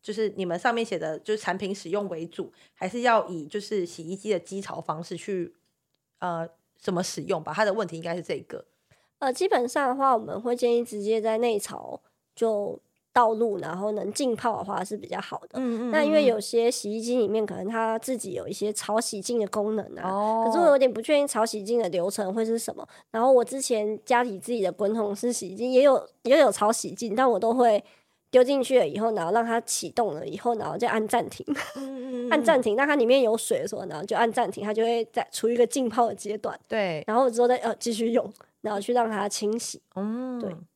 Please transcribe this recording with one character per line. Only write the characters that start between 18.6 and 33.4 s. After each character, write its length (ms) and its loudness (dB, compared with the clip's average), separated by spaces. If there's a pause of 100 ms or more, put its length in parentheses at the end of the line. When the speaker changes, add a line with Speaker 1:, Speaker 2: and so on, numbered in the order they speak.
Speaker 2:
潮 280 0
洗 220 -6
净 160 -2
的 80 2
功 300 -2
能 80 -2 (100)
啊， 160 -6
Speaker 1:
哦。 340 0
Speaker 2:
可 80 2
是 60 2
我 80 6
有 100 8
点 160 4
不 80 -6
确 140 2
定 100 4
潮 220 0
洗 160 -6
净 180 0
的 100 0
流 200 0
程 240 -4
会 100 0
是 140 0
什 160 -6
么。 100 -12 (280)
然 100 0
后 80 6
我 140 8
之 180 -6
前 420 0
家 200 4
里 120 -6
自 140 -10
己 100 -2
的 120 0
滚 200 -2
筒 220 -2
式 180 -2
洗 140 -6
衣 80 -10
机 180 -2
也 120 8
有， 240 6 (160)
也 160 6
有 100 8
潮 220 2
洗 180 -4
净， 240 -6
但 160 4
我 80 2
都 160 2
会 300 4 (480)
丢 100 8
进 180 4
去 200 4
了 80 2
以 100 -6
后， 140 0
然 120 0
后 60 -2
让 160 2
它 140 0
启 300 -6
动 220 0
了 140 -8
以 100 -8
后， 200 0
然 120 -6
后 80 -4
就 120 0
按 180 0
暂 240 2
停。 160 -14 (300)
Speaker 1:
嗯， 100 -8
嗯， 400 -6
嗯， 20 -4
嗯。 20 0
Speaker 2:
<laughs> 40 4
按 80 2
暂 180 4
停， 140 0
那 100 2
它 120 2
里 100 4
面 160 6
有 160 2
水 220 -2